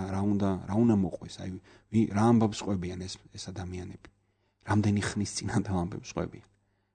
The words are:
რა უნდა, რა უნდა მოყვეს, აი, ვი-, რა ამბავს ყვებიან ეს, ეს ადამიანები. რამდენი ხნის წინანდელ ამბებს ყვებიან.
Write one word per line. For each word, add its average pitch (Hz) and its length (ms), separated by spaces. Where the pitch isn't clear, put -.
რა 98 160
უნდა, 101 280
რა 92 140
უნდა 117 220
მოყვეს, 85 400
აი, 95 120
ვი-, 110 240
რა 101 140
ამბავს 113 360
ყვებიან 92 420
ეს, 95 120
ეს - 180
ადამიანები. 92 640
რამდენი 104 360
ხნის - 300
წინანდელ 104 460
ამბებს 87 340
ყვებიან. - 360